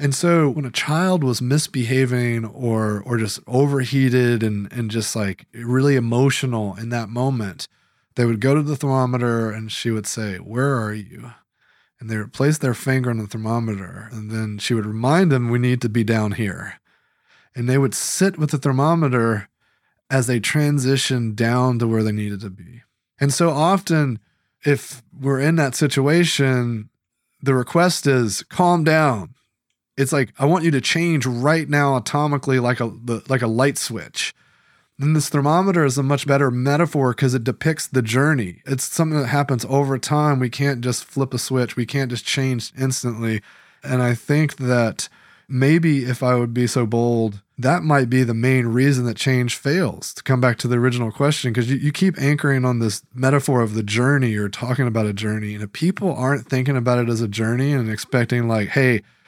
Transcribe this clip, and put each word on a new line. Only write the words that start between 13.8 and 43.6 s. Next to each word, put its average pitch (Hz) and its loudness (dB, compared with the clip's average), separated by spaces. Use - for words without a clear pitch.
and 107 -10
then 110 -6
she - -2
would 107 0
remind 135 2
them, 120 0
"We 120 2
need 123 0
to 117 -2
be 113 0
down 110 0
here." 92 -8
And 120 -6
they 131 4
would 135 2
sit - 0
with 156 0
the 151 -2
thermometer 131 2
as 131 2
they 123 2
transitioned 131 0
down 120 2
to 117 0
where 113 2
they 107 0
needed 104 -4
to 107 -10
be. 92 -18
And 139 2
so 170 2
often, 156 2
if - -2
we're 135 -2
in 160 4
that 147 0
situation, 135 0
the 131 2
request 165 2
is, 123 0
"Calm 175 2
down." 147 2
It's 135 0
like, 135 0
"I 139 0
want 160 2
you 165 4
to 135 2
change 165 0
right 135 0
now 143 2
atomically 139 0
like 123 0
a, 117 -4
the, 117 -6
like 131 0
a 120 -2
light 135 2
switch." - -8
And 151 2
this 147 0
thermometer 165 2
is 131 0
a 143 0
much 139 0
better 139 4
metaphor 139 2
'cause 127 0
it 123 -2
depicts 156 -2
the 131 0
journey. 117 0
It's 135 -4
something 156 0
that 127 -2
happens 135 0
over 135 2
time. 147 2
We 127 0
can't 135 -2
just 123 -4
flip 135 -4
a 123 -2
switch. 123 -2
We 120 -2
can't 131 -4
just 120 -8
change 131 -4
instantly. 117 -4